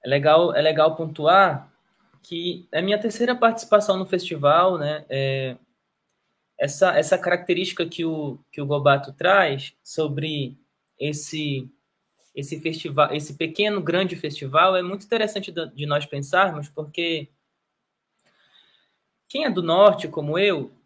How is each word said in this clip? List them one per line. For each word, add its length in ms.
é 40
legal, 460
é 80
legal 320
pontuar 760
que 480
é 80
a 40
minha 160
terceira 360
participação 640
no 100
festival, 720
né? 300
É, 480
essa, 380
essa 220
característica 680
que 180
o, 340
que 100
o 60
Gobato 460
traz 680
sobre 760
esse, 720
esse 260
festival, 520
esse 220
pequeno, 480
grande 340
festival, 600
é 60
muito 220
interessante 480
da, 140
de 200
nós 200
pensarmos, 640
porque 600
quem 160
é 60
do 120
norte, 460
como 300
eu 340